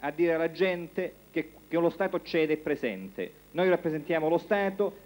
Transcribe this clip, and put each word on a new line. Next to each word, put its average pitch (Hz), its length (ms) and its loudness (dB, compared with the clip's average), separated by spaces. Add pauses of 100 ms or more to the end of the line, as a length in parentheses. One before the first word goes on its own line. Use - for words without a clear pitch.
a 143 100 -4
dire 165 240 2
alla 165 180 0
gente 175 600 -2 (180)
che, 156 220 -4 (140)
che 160 120 -2
lo 170 100 4
Stato 180 320 0
c'è 165 220 0
ed 156 80 2
è 156 80 2
presente. 98 760 -4 (200)
Noi 185 180 2
rappresentiamo 160 580 0
lo 165 100 4
Stato 196 680 0